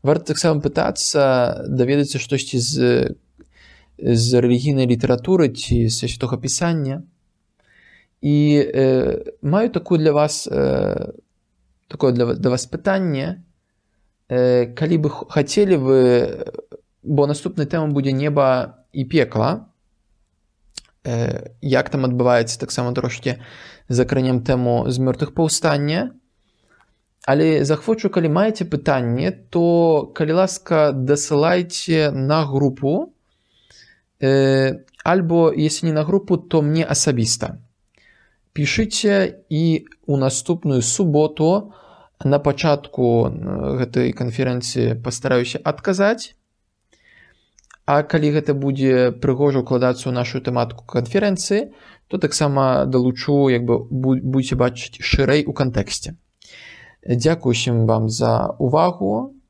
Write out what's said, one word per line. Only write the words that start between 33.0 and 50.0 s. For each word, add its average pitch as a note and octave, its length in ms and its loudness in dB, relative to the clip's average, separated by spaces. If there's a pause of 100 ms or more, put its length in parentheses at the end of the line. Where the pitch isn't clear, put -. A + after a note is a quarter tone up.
э, C3+ 640 2 (200)
альбо, E3+ 480 4
если D3+ 360 0
не D#3+ 60 0
на D3+ 100 0
групу, F#3+ 340 0
то E3 240 0
мне D#3 220 0
асабіста. - 760 -2 (960)
Пішыце, G3+ 960 0
і D#3+ 380 0 (200)
ў C#3 120 0
наступную C3+ 640 0
суботу D#3 920 0 (500)
на C#3+ 160 2
пачатку, C#3 880 0
э, - 40 -4 (480)
гэтай B2 320 0
канферэнцыі A#2+ 920 -2
пастараюся B2 600 -2
адказаць. G3 720 -2 (1500)
А D3 180 2
калі D3+ 280 0
гэта D3+ 240 0
будзе C3+ 560 2
прыгожа C3 480 0
ўкладацца B2+ 480 0